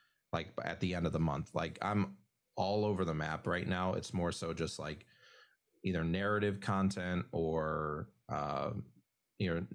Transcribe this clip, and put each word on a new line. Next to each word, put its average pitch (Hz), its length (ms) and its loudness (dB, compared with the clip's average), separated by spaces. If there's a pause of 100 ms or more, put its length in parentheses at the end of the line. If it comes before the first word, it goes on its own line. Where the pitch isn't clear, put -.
(320)
like, 82 160 -2 (160)
at 82 160 -4
the 90 140 0
end 85 120 2
of 80 60 2
the 80 80 2
month. 80 340 2
Like, 80 260 -2
I'm 98 360 2 (400)
all 101 280 2
over 95 200 2
the 82 100 0
map 78 320 -2
right 90 200 0
now. 92 280 0
It's 85 180 -4
more 87 200 2
so 82 200 -4
just, 80 260 -4
like, 76 280 -8 (800)
either 90 180 2
narrative 98 580 2
content 95 680 2
or, 78 800 0 (200)
uh, 73 420 -2 (680)
you 90 160 2
know, 85 100 0 (100)